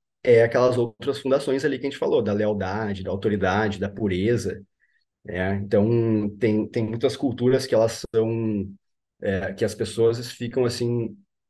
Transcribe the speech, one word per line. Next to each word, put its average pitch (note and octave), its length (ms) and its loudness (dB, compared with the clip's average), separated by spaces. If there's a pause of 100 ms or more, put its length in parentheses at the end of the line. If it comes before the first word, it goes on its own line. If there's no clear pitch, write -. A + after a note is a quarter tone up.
(220)
é, A#2 200 8
aquelas B2 340 4
outras A#2+ 440 -2
fundações C3+ 440 0
ali C#3 140 -2
que C3+ 80 -6
a C#3 40 -4
gente - 80 -10
falou, D#3 220 0
da G#2 120 0
lealdade, G2+ 720 -2
da F#2+ 60 -6
autoridade, G2 680 0
da G2 100 -4
pureza, G2 720 -2 (640)
né? F#2 320 -2
Então, G#2+ 720 2 (120)
tem, G#2+ 280 2
tem A2+ 160 -4
muitas A2+ 320 -2
culturas B2+ 500 0
que - 80 -2
elas A2+ 280 2 (100)
são, A2 560 0 (520)
é, F#2+ 320 -2
que - 120 -4
as G2+ 100 0
pessoas A#2 580 0
ficam A#2+ 320 -2
assim, A#2+ 520 -2 (340)